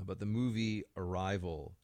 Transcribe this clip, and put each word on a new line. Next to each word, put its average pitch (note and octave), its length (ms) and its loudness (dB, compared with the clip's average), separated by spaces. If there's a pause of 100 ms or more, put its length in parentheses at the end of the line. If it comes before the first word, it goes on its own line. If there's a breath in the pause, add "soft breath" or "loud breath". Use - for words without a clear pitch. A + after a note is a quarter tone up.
but F#2+ 140 -4
the G#2 60 -2
movie A2 580 2 (120)
Arrival F2+ 880 -2